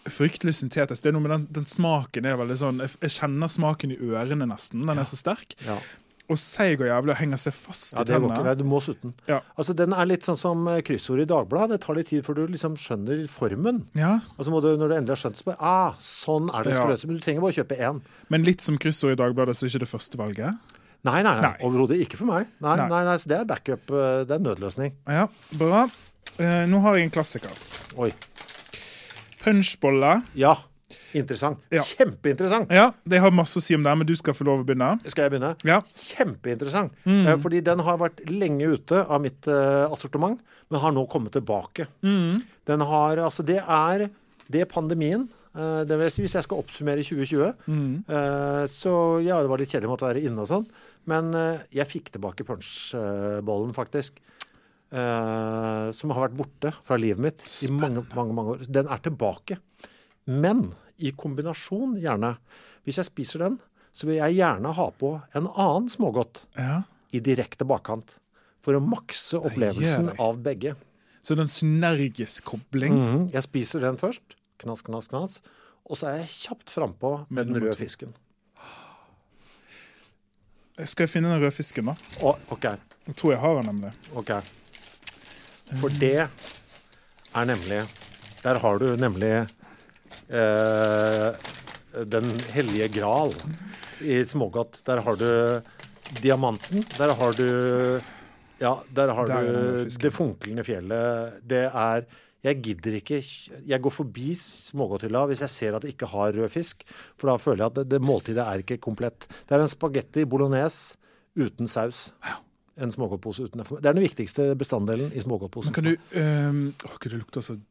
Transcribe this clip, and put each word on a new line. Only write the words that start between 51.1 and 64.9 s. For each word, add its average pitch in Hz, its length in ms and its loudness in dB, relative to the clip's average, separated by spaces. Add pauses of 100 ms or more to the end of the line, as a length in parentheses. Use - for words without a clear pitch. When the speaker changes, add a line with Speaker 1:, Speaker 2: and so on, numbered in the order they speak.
Speaker 2:
eh, 165 220 0 (160)
jeg 139 140 -2
fikk - 240 -10
tilbake 98 340 -8
punchbollen, 104 1300 -4
faktisk, 135 380 -6 (800)
eh, 110 1000 -2
som 151 200 -6
har 131 180 0
vært 123 80 -12
borte 147 360 -6 (100)
fra 131 140 0
livet 110 220 0
mitt 151 240 -2
i - 40 -12 (200)
Speaker 1:
Spennende. 135 380 0 (100)
Speaker 2:
mange, - 0 -
mange, 117 180 -2
mange 113 260 -2
år. 131 120 -12
Den 139 160 2
er 127 100 -4
tilbake. 139 600 -4 (720)
Men 147 460 2 (260)
i 151 120 -4
kombinasjon, 165 880 -6
gjerne, 120 380 -2 (480)
hvis 139 120 -4
jeg 180 80 -2
spiser 147 340 -8
den, 202 200 -2 (320)
så - 140 -10
vil 156 120 0
jeg 156 200 2
gjerne 151 360 2
ha 165 180 0